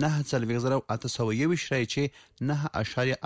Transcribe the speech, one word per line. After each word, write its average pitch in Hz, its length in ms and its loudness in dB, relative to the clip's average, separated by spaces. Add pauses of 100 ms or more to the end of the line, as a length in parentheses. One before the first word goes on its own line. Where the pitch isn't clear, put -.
نهه 151 260 2
څلوېښت 120 360 0
زره 131 140 2
او - 40 -8 (120)
اته 120 200 -4
سوه 113 240 0
یوویشت 160 340 0
رای 123 200 0
چې 139 100 0 (480)
نهه 147 200 -2 (100)
اعشاریه 127 440 0